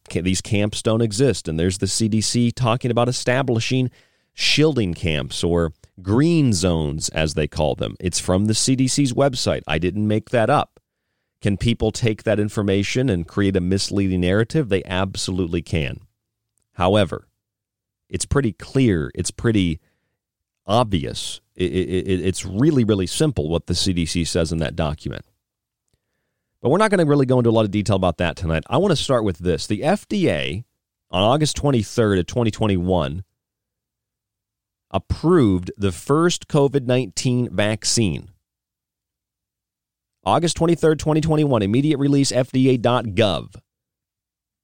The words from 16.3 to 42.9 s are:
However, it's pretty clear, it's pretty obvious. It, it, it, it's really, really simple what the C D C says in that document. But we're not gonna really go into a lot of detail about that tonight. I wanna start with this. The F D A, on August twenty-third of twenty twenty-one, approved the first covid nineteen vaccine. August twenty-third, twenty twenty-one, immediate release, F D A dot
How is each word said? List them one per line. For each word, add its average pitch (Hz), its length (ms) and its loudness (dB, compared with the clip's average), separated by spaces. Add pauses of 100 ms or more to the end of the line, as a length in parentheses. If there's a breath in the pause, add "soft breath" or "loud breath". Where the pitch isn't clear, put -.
However, 95 540 0 (840)
it's - 160 -6
pretty 117 280 0
clear, 98 600 0
it's - 180 -6
pretty 98 480 0 (840)
obvious. 98 760 -2 (140)
It, 87 160 -2
it, 87 360 -2
it, 90 180 -2
it's 92 180 -2
really, 123 400 2
really 101 220 2
simple 120 420 -2
what 82 200 -2
the 87 80 -2
C 95 180 0
D 85 140 0
C 85 180 -2
says 82 260 -2
in 82 60 -2
that 80 180 -4
document. 78 480 -6 (1400)
But 113 80 0
we're 170 100 4
not 220 100 2
gonna 185 160 4
really 143 220 4
go 127 100 4
into 117 140 4
a - 0 -
lot 110 140 4
of 98 60 -4
detail 101 240 0
about 92 220 0
that 85 180 -2
tonight. 80 320 -2
I 123 100 0
wanna 180 180 2
start 123 280 0
with 92 140 -2
this. 87 300 -2
The 104 160 -4
F 180 240 -2
D 190 240 0
A, 73 340 -4 (460)
on 90 100 0
August 143 340 2
twenty-third 113 640 0
of 87 80 0
twenty 120 240 -2
twenty-one, 92 760 -2 (1700)
approved 101 880 2
the 98 140 0
first 165 560 0
covid 139 400 2
nineteen 123 680 -2
vaccine. 104 760 -2 (1900)
August 151 340 2
twenty-third, 165 400 2
twenty 151 240 0
twenty-one, 151 400 2
immediate 131 380 2
release, 139 320 2
F 123 200 0
D 131 180 4
A 127 80 4
dot 120 280 0